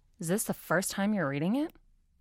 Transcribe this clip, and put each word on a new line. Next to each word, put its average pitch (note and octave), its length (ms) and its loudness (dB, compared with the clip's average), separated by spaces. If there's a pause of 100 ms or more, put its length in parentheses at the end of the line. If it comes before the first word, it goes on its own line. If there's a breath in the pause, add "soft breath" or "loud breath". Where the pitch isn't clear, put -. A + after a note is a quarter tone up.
(180)
Is D#3+ 120 -4
this G3 160 0
the G3 80 -2
first - 380 0
time G3+ 220 0
you're F3 140 0
reading D#3 300 0
it? D#4 160 -2 (480)